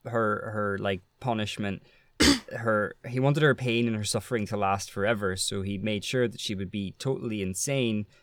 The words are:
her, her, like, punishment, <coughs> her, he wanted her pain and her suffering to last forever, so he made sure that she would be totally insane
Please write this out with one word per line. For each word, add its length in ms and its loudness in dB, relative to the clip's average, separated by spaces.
her, 480 0
her, 260 0
like, 220 0
punishment, 640 -2
<coughs> 380 2
her, 380 0
he 120 -2
wanted 240 4
her 100 6
pain 340 2
and 100 0
her 80 -4
suffering 420 -2
to 100 -4
last 320 0
forever, 460 0
so 260 -2
he 160 -2
made 280 -2
sure 240 2
that 100 -10
she 160 -4
would 160 -6
be 260 -4
totally 440 -4
insane 680 0